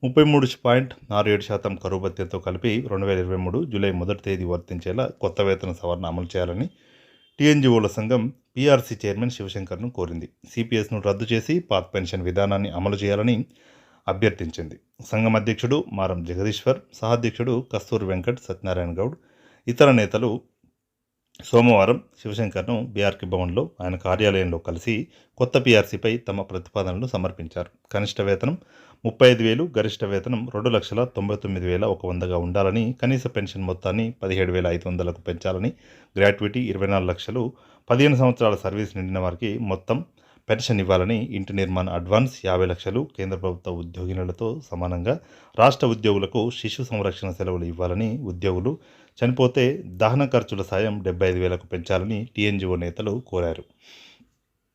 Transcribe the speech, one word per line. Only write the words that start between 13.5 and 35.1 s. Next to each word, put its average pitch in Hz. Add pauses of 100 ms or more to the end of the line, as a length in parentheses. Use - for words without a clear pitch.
అభ్యర్థించింది. 92 (300)
సంఘం 110
అధ్యక్షుడు 113
మారం 92
జగదీశ్వర్, 98 (140)
సహాధ్యక్షుడు 117
కస్తూరి 104
వెంకట్ 92
సత్యనారాయణ 90
గౌడ్, 127 (520)
ఇతర 131
నేతలు 113 (1040)
సోమవారం 117 (180)
శివశంకర్ను 107
బీఆర్కే 101
భవన్లో 92 (120)
ఆయన 90
కార్యాలయంలో 92
కలిసి 104 (300)
కొత్త 127
పీఆర్సీపై 110
తమ 101
ప్రతిపాదనలు 95
సమర్పించారు. 90 (220)
కనిష్ట 104
వేతనం 101 (480)
ముప్పై 127
ఐదు 113
వేలు, 123
గరిష్ట 107
వేతనం 110
రెండు 107
లక్షల 110
తొంభై 104
తొమ్మిది 92
వేల 92
ఒక 98
వందగా 90
ఉండాలని, 98
కనీస 127
పెన్షన్ 101
మొత్తాన్ని 98 (100)
పదిహేడు 95
వేల 90
ఐదు 87
వందలకు 87